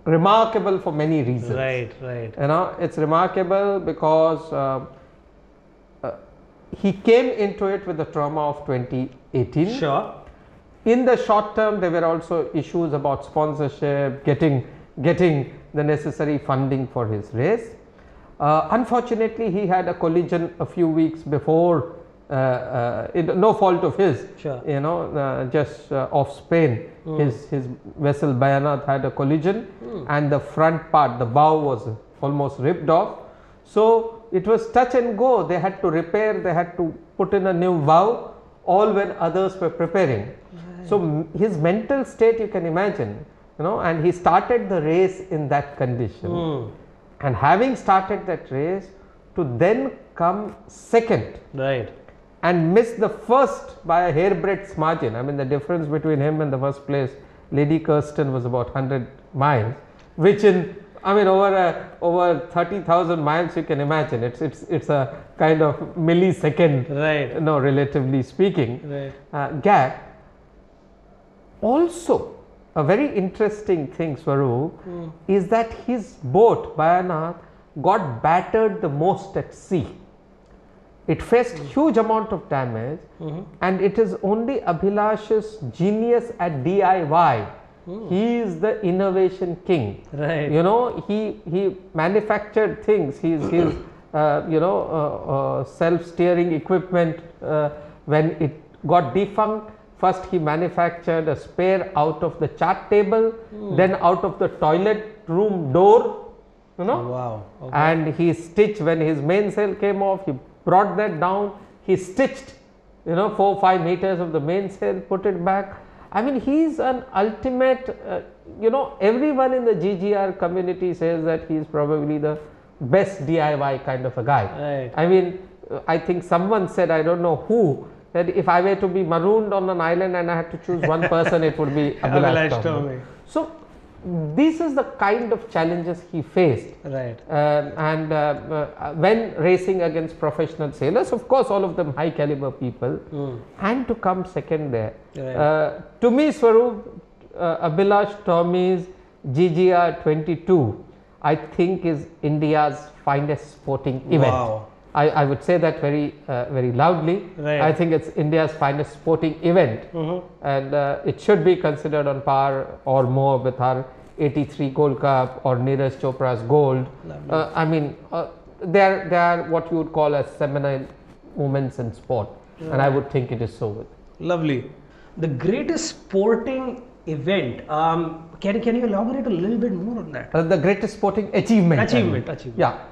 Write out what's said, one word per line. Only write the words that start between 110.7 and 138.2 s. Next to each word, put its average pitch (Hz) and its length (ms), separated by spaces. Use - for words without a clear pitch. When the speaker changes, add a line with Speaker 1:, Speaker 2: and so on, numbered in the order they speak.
Speaker 1:
that 196 220
down. 196 380
He 190 140
stitched, - 560
you 165 100
know, 208 200
four, 196 240
five 185 220
meters 175 380
of 175 120
the 156 80
mainsail, 190 640
put 190 240
it 180 180
back. 190 340
I 202 100
mean, 262 200
he's 294 380
an 254 260
ultimate, 254 880
uh, - 160
you 220 100
know, 262 300
everyone 262 540
in 254 120
the 226 100
G 185 220
G 202 160
R 196 200
community 180 600
says 165 300
that 160 240
he's 156 180
probably 151 520
the 151 200
best 160 440
D 160 140
I 151 160
Y 139 240
kind 131 260
of 123 120
a 123 60
guy. 123 200
Speaker 2:
Right. 135 540
Speaker 1:
I 160 100
mean, 180 320
uh, 110 180
I 165 100
think 175 260
someone 190 440
said, 170 240
I 160 100
don't 170 200
know 165 160
who, 214 400
that 175 180
if 185 200
I 175 120
were 196 140
to 196 140
be 185 140
marooned 196 500
on 190 160
an 180 100
island 175 380
and 170 120
I 170 60
had 170 160
to 170 60
choose 175 280
one 165 220
person, 165 380
it 151 120
would 147 160
be 147 180
Speaker 2:
<laughs> - 120
Speaker 1:
Abhilash 143 460
Speaker 2:
Abhilash 117 140
Speaker 1:
Tomy. - 0
Speaker 2:
Tomy. 143 380
Speaker 1:
So, 311 260
this 320 240
is 320 140
the 262 100
kind 214 340
of - 200
challenges 170 500
he 156 120
faced. 156 500
Speaker 2:
Right. 131 340
Speaker 1:
Um, 147 480
and, 156 340
uh, 160 40